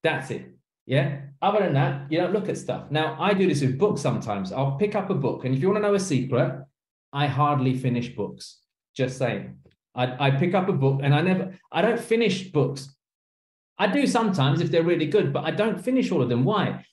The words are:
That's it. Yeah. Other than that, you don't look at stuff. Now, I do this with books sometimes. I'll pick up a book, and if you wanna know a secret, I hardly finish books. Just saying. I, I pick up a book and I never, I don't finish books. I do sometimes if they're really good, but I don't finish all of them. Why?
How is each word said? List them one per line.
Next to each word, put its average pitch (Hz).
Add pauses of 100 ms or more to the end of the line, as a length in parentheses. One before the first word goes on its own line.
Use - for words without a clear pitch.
That's 147
it. - (340)
Yeah. 139 (180)
Other 208
than 165
that, 139
you 160
don't 180
look 202
at -
stuff. -
Now, 151
I 196
do 190
this 143
with -
books -
sometimes. 104
I'll 139
pick 202
up 190
a 196
book, 135
and 131
if 131
you 185
wanna 208
know 208
a 196
secret, 139 (520)
I 143
hardly 135
finish 120
books. - (340)
Just 127
saying. 113 (380)
I, 127
I 135
pick 175
up 190
a 180
book 135
and 143
I 151
never, 185 (140)
I 165
don't 214
finish -
books. - (840)
I 196
do 262
sometimes 170
if 160
they're 170
really 160
good, 175
but 143
I 160
don't 208
finish 254
all 165
of 120
them. 120
Why? 165